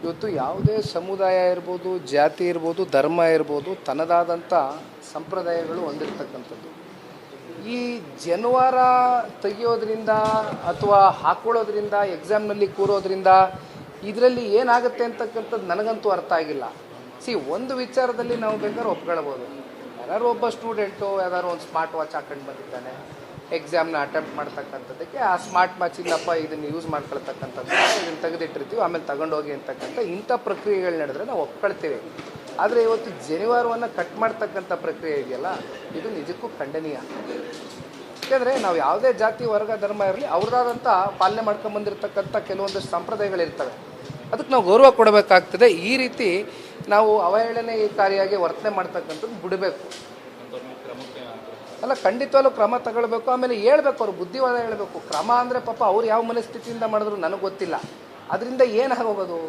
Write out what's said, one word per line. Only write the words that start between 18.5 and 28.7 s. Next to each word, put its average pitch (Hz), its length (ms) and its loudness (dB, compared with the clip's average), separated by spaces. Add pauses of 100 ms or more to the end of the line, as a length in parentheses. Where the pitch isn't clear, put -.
ಬೇಕಾದ್ರೆ 208 300 -2
ಒಪ್ಕೊಳ್ಬೋದು. 147 520 -4 (640)
ಯಾರು 226 240 0
ಒಬ್ಬ 233 220 0
ಸ್ಟೂಡೆಂಟು 208 520 -4 (140)
ಯಾವ್ದಾದ್ರು 180 320 -2
ಒಂದು 165 160 -12
ಸ್ಮಾರ್ಟ್ 160 300 -2
ವಾಚ್ 151 180 -6
ಹಾಕೊಂಡು 139 320 -10
ಬಂದಿದ್ದಾನೆ, 127 420 -12 (680)
ಎಕ್ಸಾಮ್ನ 160 380 0 (100)
ಅಟೆಂಪ್ಟ್ - 320 -4
ಮಾಡ್ತಕ್ಕಂಥದ್ದಕ್ಕೆ 139 800 -10 (120)
ಆ 180 40 4 (140)
ಸ್ಮಾರ್ಟ್ 180 320 2
ವಾಚ್, 175 240 -2
"ಇಲ್ಲಪ್ಪ, 165 260 0 (140)
ಇದನ್ನು 151 300 -8
ಯೂಸ್ 165 200 -8
ಮಾಡ್ಕೊಳ್ತಕ್ಕಂಥದ್ದು, 135 800 -8 (300)
ಇದನ್ನು 165 220 -8
ತೆಗೆದಿಟ್ಟಿರ್ತೀವಿ, 165 560 -4